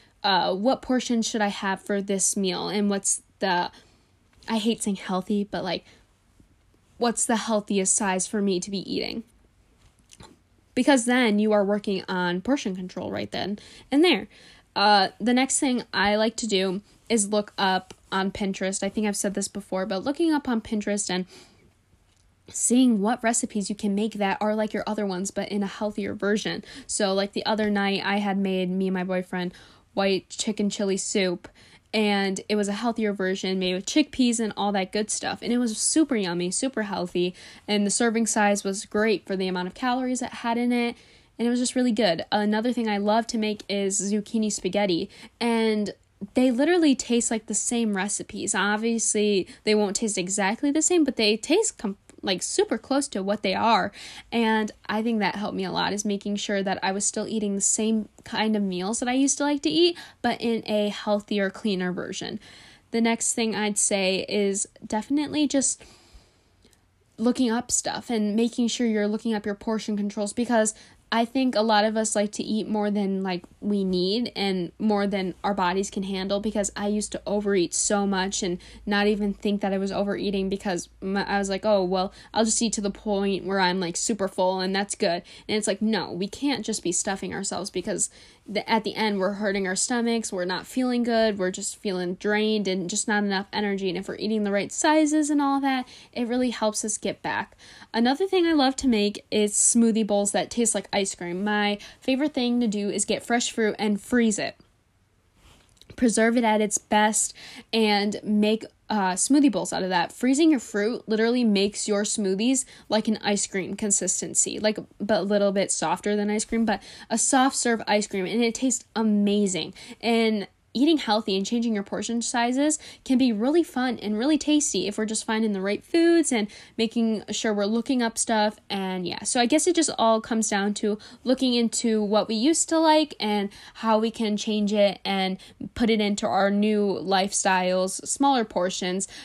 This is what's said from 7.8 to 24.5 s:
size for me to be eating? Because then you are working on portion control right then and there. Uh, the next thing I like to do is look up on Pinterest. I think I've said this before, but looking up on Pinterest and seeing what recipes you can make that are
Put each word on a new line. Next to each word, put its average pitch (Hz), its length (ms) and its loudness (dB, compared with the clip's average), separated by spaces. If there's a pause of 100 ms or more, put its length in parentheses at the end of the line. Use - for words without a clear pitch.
size 185 340 0
for 214 140 -2
me 190 200 0
to 202 100 -10
be 196 80 -4 (100)
eating? - 340 -6 (1500)
Because 254 300 4
then 240 360 2
you 214 120 4
are 208 140 4
working 202 420 -2
on 180 320 -2
portion 233 380 -2
control 190 340 -8
right 202 200 -6
then - 280 -6 (320)
and 294 140 6
there. 262 240 2 (460)
Uh, 202 340 4 (100)
the 226 140 2
next 262 260 2
thing 254 240 0 (100)
I 202 220 4
like 220 220 2
to 233 100 -6
do 190 340 0 (260)
is 208 220 0
look 208 280 -2
up 190 360 0 (180)
on 190 200 0
Pinterest. 196 520 -4
I 196 60 -2
think 214 180 -2
I've 202 80 -2
said 196 180 -2
this 196 140 -4
before, 190 380 -6
but 190 180 -4
looking 302 300 0
up 277 140 0
on 233 140 0
Pinterest 208 480 -2
and 185 160 -2 (1200)
seeing 240 520 4
what 226 220 0
recipes 226 460 -2
you 208 60 -4
can 196 200 -2
make 208 180 -2
that 202 260 0
are 214 140 0